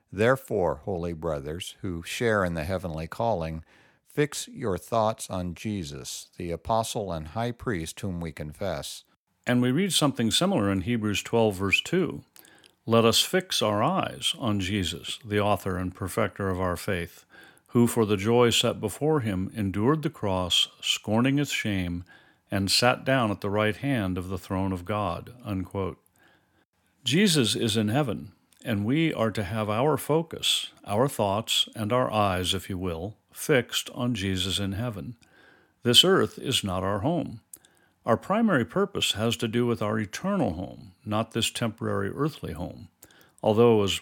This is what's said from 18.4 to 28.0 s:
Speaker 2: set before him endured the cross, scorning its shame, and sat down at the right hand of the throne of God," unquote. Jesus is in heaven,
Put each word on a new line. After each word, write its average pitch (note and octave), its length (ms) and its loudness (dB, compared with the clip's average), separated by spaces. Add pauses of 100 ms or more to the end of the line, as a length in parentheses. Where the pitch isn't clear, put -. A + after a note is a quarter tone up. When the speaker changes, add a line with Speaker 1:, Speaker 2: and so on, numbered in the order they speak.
Speaker 2:
set G#2+ 280 0
before C#3+ 400 0
him G2 340 -2
endured A2 500 0
the D#3 60 -2
cross, F#2 600 0 (100)
scorning B2+ 600 0
its C#3+ 120 -2
shame, F2+ 540 -2 (440)
and G2 200 0
sat - 340 2
down B2+ 280 2
at F#2+ 100 -4
the G#2 80 -4
right G#2+ 280 2
hand G#2+ 400 0
of F2+ 120 -6
the F#2+ 80 -4
throne F#2+ 340 -2
of F2 140 -6
God," G2+ 480 -4 (100)
unquote. F#2+ 560 -4 (1040)
Jesus D3 520 4
is A2+ 200 0
in G#2+ 140 2
heaven, A#2 420 -2 (320)